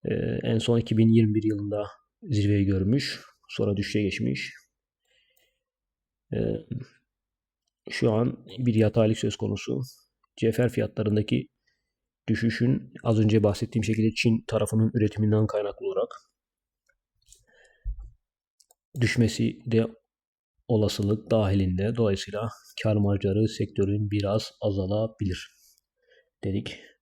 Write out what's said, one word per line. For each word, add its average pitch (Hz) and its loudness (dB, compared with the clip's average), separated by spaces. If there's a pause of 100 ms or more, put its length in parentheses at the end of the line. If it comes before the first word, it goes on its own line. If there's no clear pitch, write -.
Ee, - -2 (300)
en 117 0
son 117 2
iki 117 -2
bin 113 6
yirmi 113 6
bir 110 0
yılında 104 -2 (400)
zirveyi 104 2
görmüş. 98 0 (280)
Sonra 104 -2
düşüşe 104 -2
geçmiş. 113 -4 (1800)
Ee, 113 -4 (1500)
şu 120 0
an 117 0 (120)
bir 120 0
yataylık 110 4
söz 110 -2
konusu. 110 -4 (560)
Cevher 117 2
fiyatlarındaki 107 -2 (800)
düşüşün 117 0 (100)
az 113 2
önce 107 4
bahsettiğim 104 0
şekilde 110 0
Çin 113 2
tarafının 110 0
üretiminden 107 2
kaynaklı 101 -4
olarak 95 -2 (3000)
düşmesi 113 0
de 113 2 (800)
olasılık 104 0
dahilinde. 101 2
Dolayısıyla 104 -2 (340)
kar 110 2
marjları 101 2
sektörün 104 -2
biraz 104 -2 (100)
azalabilir 101 -2 (960)
dedik. - -4 (220)